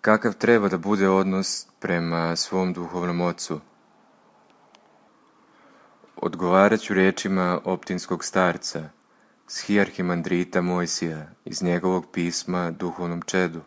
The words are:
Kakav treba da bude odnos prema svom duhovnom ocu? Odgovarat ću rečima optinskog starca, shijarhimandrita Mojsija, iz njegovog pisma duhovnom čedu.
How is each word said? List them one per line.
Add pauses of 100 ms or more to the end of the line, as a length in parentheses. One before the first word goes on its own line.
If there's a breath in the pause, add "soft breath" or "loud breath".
Kakav
treba
da
bude
odnos (140)
prema
svom
duhovnom
ocu? (2500 soft breath)
Odgovarat
ću
rečima
optinskog
starca, (580 soft breath)
shijarhimandrita
Mojsija, (180)
iz
njegovog
pisma
duhovnom
čedu.